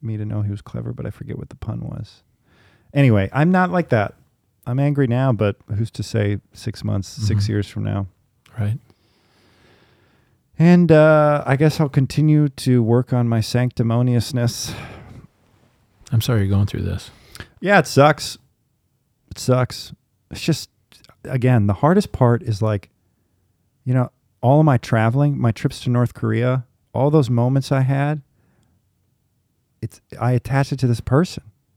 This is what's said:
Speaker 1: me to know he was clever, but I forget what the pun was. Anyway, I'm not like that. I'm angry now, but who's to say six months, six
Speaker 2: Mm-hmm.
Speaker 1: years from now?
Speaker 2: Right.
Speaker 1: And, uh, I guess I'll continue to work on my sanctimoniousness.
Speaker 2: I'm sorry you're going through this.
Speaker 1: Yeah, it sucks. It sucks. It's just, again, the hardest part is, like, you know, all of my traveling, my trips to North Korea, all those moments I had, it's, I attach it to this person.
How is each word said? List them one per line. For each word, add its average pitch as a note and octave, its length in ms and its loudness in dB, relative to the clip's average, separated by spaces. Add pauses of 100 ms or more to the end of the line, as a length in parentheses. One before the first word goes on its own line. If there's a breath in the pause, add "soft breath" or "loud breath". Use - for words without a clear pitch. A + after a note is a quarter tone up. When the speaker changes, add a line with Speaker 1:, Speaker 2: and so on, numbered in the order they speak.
Speaker 1:
me A2 140 -6
to G#2+ 80 -8
know G#2+ 180 -6
he G2+ 80 -4
was G2+ 100 -8
clever, A#2 320 -10
but A2+ 140 -10
I - 20 -8
forget - 300 -12
what - 100 -14
the - 60 -20
pun A#2 260 -10
was. - 400 -12 (720 soft breath)
Anyway, A2 400 4
I'm D3+ 180 2
not F3+ 200 2
like F3 180 -2
that. G#2 240 0 (540)
I'm B2 120 -4
angry C#3 280 0
now, B2+ 240 0
but G2+ 260 0 (180)
who's A2 160 -4
to - 120 -8
say G2+ 360 -2 (140)
six - 300 -10
months, G2+ 240 -4
six G2+ 360 -2
Speaker 2:
Mm-hmm. G#2+ 80 -2
Speaker 1:
years G#2 160 -2
from G#2 160 -8
now? G2+ 240 -4 (520)
Speaker 2:
Right. G#2+ 200 -4 (1800 soft breath)
Speaker 1:
And, F3 340 6
uh, D3+ 540 6
I C3 120 0
guess D3+ 220 2
I'll D3+ 100 0
continue D3+ 600 2
to B2 320 0
work A#2 300 0
on A#2+ 160 0
my A2+ 140 0
sanctimoniousness. A#2+ 1300 -2 (1400 loud breath)
Speaker 2:
I'm A2+ 100 0
sorry A#2 200 0
you're G2 80 0
going G2 180 2
through - 160 -8
this. F#2 280 -8 (480 loud breath)
Speaker 1:
Yeah, G3 200 2
it C#3+ 80 0
sucks. - 500 2 (920)
It - 60 -16
sucks. - 540 -2 (400)
It's - 100 -14
just, - 280 -4 (560)
again, B2 420 2
the G2+ 60 2
hardest F#3 400 0
part A#2+ 280 2
is, G#2+ 200 -6
like, G#2+ 280 -2 (920)
you B2+ 100 -2
know, B2+ 180 0 (300)
all - 200 4
of D#3 40 4
my C3+ 120 4
traveling, B2+ 600 0
my A#2+ 140 0
trips - 300 -6
to - 80 -4
North A#2+ 240 0
Korea, A#2+ 520 -2 (280)
all C3+ 180 0
those D3 180 2
moments B2+ 420 0
I C3+ 100 2
had, C#3 400 -2 (1600)
it's, - 180 -12 (200)
I A#2+ 120 0
attach C3+ 400 -2
it C3+ 80 -4
to C3 80 0
this A#2+ 140 0
person. - 420 -2 (340)